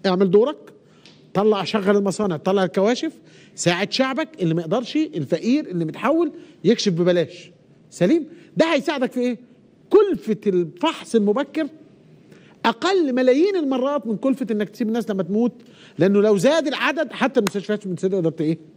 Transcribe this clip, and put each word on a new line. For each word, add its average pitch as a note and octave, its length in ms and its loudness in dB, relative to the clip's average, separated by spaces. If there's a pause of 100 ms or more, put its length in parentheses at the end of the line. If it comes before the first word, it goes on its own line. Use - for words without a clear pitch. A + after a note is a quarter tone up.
اعمل F#3 260 2
دورك، A3+ 260 4 (760)
طلع، G3+ 300 2
شغل G3+ 340 0
المصانع، G3 400 -2
طلع F#3+ 260 0
الكواشف، A3 480 0 (440)
ساعد F#3+ 360 -2
شعبك C4 380 -2 (120)
اللي E3 120 0
ما E3+ 80 -2
يقدرش، G#3 340 -4
الفقير B3 720 -2
اللي E3+ 200 -4
متحول D4+ 460 -2 (320)
يكشف G#3 280 2
ببلاش. F3 600 0 (380)
سليم؟ C#4 380 0 (300)
ده E4 160 2
هيساعدك C#4 380 -2
في B3+ 80 -6
إيه؟ B3 180 -2 (520)
كلفة F#4 480 2 (100)
الفحص F3+ 680 -2
المبكر C4 520 0 (960)
أقل D4+ 500 0
ملايين C4+ 400 4
المرات C4+ 520 -2
من G#3+ 100 -4
كلفة C4 340 -2
إنك G#3 180 -2
تسيب A3+ 180 -6
الناس A3 220 -4
لما F#3+ 140 -2
تموت، G#3+ 280 0 (460)
لأنه G3+ 240 4
لو G#3 160 4
زاد C#4+ 300 2
العدد C4+ 440 -2
حتى C4 280 0
المستشفيات G3+ 480 -4
مش F3+ 180 -6
هتقدر F#3 260 0
ت-، E3 100 -10
إيه؟ D#3+ 160 -2 (200)